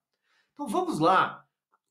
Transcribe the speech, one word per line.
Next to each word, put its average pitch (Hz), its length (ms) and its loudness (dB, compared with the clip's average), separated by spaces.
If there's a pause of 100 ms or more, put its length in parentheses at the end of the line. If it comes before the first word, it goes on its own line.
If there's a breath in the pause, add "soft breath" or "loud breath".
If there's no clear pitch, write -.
(520)
Então 285 140 -12
vamos 349 320 -2
lá. 165 460 2 (460)